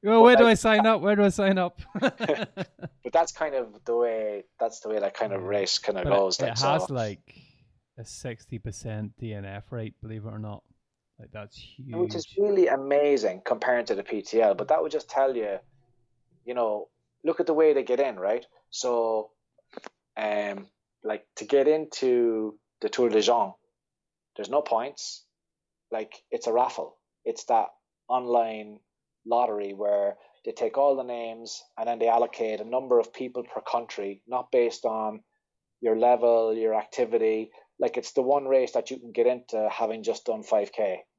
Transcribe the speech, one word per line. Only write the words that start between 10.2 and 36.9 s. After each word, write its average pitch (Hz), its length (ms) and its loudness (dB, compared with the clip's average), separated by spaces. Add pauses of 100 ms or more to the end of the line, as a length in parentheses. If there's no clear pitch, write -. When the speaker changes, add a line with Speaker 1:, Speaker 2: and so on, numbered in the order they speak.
Speaker 1:
it - 20 -10
or 107 100 -12
not. 107 240 -12 (560)
Like, - 140 -20
that's 104 240 -16 (320)
Speaker 2:
Which - 260 -4
is - 120 -6
Speaker 1:
huge. 202 220 -2
Speaker 2:
really 190 200 4
amazing 135 760 0
compared 113 420 0
to 110 80 -2
the 98 100 -6
P 104 180 -6
T 113 200 0
L, 101 120 4
but 117 140 -6
that 160 140 2
would 151 100 -4
just 156 160 -6
tell 135 260 0
you, 104 240 -4 (840)
you 123 100 -10
know, 107 340 -2 (360)
look 165 160 -2
at 165 60 0
the 165 80 0
way 156 180 6
they 135 100 2
get 123 160 0
in, 127 200 0
right? 104 260 -2 (260)
So, 113 600 -2 (880)
um, 104 520 -4 (340)
like, 107 240 -8 (100)
to 110 80 -12
get 139 220 4
into 123 920 0 (240)
the - 60 -4
Tour 123 200 0
de 107 140 4
Jean, 110 320 2 (840)
there's 101 140 -12
no 143 100 2
points. - 640 -6 (680)
Like, 110 240 -8 (160)
it's 120 160 -6
a 113 60 0
raffle. 123 460 -2 (260)
It's 113 200 -6
that 113 240 0 (400)
online 113 720 -2 (460)
lottery 110 480 -2
where 101 420 -2 (280)
they 117 80 -8
take 117 260 -4
all 139 180 4
the 131 60 -6
names 117 600 -12 (140)
and 113 100 -6
then 117 120 -4
they 113 100 2
allocate 113 520 0
a 107 40 -8
number 123 340 0
of 113 140 0
people 127 300 -8
per 110 180 -12
country, 104 680 -8
not 123 260 -6
based 120 340 2
on 110 360 -4 (580)
your 113 160 2
level, 117 580 4
your 113 200 0
activity. 110 760 -2 (280)